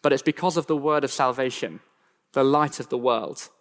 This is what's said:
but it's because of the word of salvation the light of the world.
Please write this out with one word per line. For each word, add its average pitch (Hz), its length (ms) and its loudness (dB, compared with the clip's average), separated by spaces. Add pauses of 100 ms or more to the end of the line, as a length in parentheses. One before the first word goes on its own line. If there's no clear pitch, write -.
but 143 140 2
it's 127 80 -2
because 165 340 0
of 160 100 -2
the 156 120 0
word 147 260 0
of 135 80 -2
salvation 123 680 -2 (560)
the 131 80 4
light 143 340 4
of - 120 -8
the 127 80 -2
world. 117 500 -2 (120)